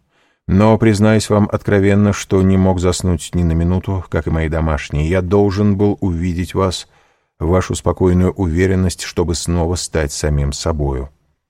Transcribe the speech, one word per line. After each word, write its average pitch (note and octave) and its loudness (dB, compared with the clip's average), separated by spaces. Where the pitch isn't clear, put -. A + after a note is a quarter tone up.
«Но, G#2 4
признаюсь G#2+ 2
вам G#2 2
откровенно, G2+ 2
что F#2+ 0
не F#2+ 4
мог F#2 2
заснуть F2+ -2
ни F2 0
на E2 2
минуту, F2+ -2
как E2 -4
и - -4
мои D#2+ -2
домашние. D#2 -2
Я F#2 0
должен G2+ 2
был G#2 0
увидеть F2 -2
вас, F#2 -2
вашу F#2 0
спокойную F2+ 0
уверенность, F#2 -2
чтобы E2+ -4
снова E2+ -2
стать D#2 -4
самим C#2+ -2
собою». C#2 -4